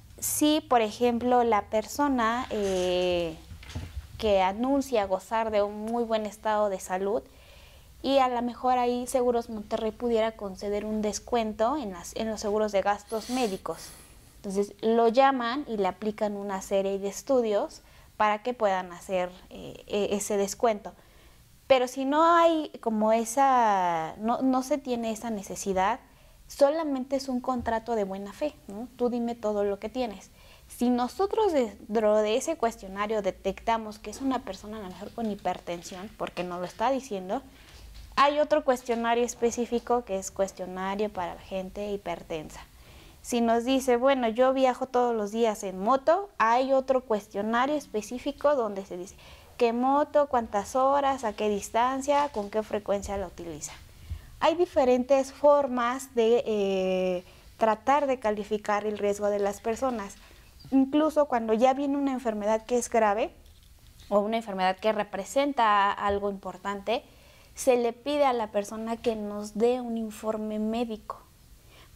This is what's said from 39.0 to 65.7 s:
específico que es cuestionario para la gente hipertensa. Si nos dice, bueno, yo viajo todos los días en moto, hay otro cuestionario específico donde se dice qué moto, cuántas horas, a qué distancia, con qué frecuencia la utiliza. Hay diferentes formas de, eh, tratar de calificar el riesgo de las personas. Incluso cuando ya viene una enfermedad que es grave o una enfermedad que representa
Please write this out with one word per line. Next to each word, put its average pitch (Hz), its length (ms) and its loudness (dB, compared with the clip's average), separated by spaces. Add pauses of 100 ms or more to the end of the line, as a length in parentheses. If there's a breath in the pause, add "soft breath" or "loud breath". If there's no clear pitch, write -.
específico 240 800 -2
que 190 140 -4
es 190 120 -8
cuestionario 190 800 -4
para 170 220 -6
la 170 60 -16
gente 196 520 -8
hipertensa. 170 680 -8 (640 loud breath)
Si 240 180 -2
nos 233 240 2
dice, 262 320 2
bueno, 254 320 2
yo 254 260 4
viajo 262 320 2
todos 247 280 0
los 208 180 -4
días 220 320 0
en 185 140 -8
moto, 269 600 2
hay 247 340 4
otro 262 320 2
cuestionario 226 680 -2
específico 277 800 -2
donde 208 320 -2
se 180 100 -12
dice 180 200 -14 (420 loud breath)
qué 233 140 4
moto, 285 560 2
cuántas 220 480 -2
horas, 269 480 2
a 208 80 -2
qué 214 160 -2
distancia, 262 800 0
con 202 200 -6
qué 220 120 -2
frecuencia 202 540 -4
la 190 100 -6
utiliza. 170 460 -12 (680 loud breath)
Hay 311 140 4
diferentes 269 800 4
formas 262 800 2
de, 233 320 4
eh, 185 800 0 (320 loud breath)
tratar 226 500 2
de 262 120 0
calificar 214 680 -2
el 208 120 -4
riesgo 202 300 0
de 208 100 0
las 202 220 -2
personas. 226 560 -4 (540 loud breath)
Incluso 294 560 4
cuando 226 260 0
ya 254 220 6
viene 285 220 -2
una 277 160 0
enfermedad 220 520 -2
que 247 120 -2
es 233 140 -2
grave 220 400 2 (800)
o 208 120 4
una 220 160 0
enfermedad 190 400 0
que 220 160 0
representa 208 960 2